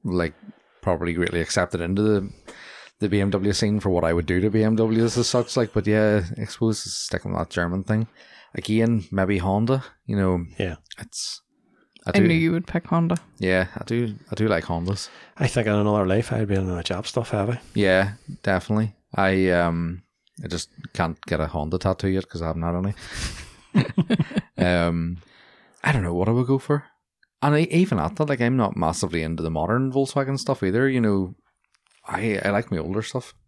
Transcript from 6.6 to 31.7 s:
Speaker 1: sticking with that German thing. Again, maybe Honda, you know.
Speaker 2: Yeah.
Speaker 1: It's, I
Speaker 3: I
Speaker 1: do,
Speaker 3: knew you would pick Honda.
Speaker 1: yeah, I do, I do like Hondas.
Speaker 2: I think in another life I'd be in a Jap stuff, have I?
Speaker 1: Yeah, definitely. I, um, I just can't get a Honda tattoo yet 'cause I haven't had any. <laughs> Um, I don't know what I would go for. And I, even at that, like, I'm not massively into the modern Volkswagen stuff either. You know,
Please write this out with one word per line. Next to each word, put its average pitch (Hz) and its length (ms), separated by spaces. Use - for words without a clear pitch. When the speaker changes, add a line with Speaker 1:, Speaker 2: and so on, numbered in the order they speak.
Speaker 1:
sticking - 400
with 82 80
that 85 100
German 90 340
thing. 110 220
Again, 110 560
maybe 98 280
Honda, 110 440
you 101 100
know. 92 280
Speaker 2:
Yeah. 90 180
Speaker 1:
It's, - 420
I - 40
Speaker 3:
I - 100
Speaker 1:
do, 185 80
Speaker 3:
knew 165 60
you 165 180
would 170 160
pick - 180
Honda. 170 300
Speaker 1:
yeah, 92 280
I - 80
do, 117 300
I 110 60
do 107 120
like 85 160
Hondas. 87 440
Speaker 2:
I 135 120
think 113 180
in 104 80
another 104 320
life 104 260
I'd 110 160
be 101 60
in 95 160
a 87 120
Jap 92 240
stuff, - 240
have 104 200
I? 123 100
Speaker 1:
Yeah, 98 380
definitely. 104 500
I, 95 360
um, 85 520
I - 40
just 82 240
can't 82 320
get 78 140
a 78 80
Honda 80 300
tattoo 95 300
yet 92 200
'cause 82 140
I 82 60
haven't 82 140
had 85 140
any. 95 180
<laughs> - 520
Um, 85 600
I 151 80
don't 117 100
know 87 120
what 92 140
I 113 40
would 123 140
go 135 120
for. 143 260
And 147 120
I, 151 100
even 165 340
at 170 180
that, 151 140
like, 131 100
I'm 123 160
not 113 180
massively 82 480
into 80 200
the 80 80
modern 110 420
Volkswagen 135 460
stuff - 240
either. 110 260
You 127 140
know, 98 320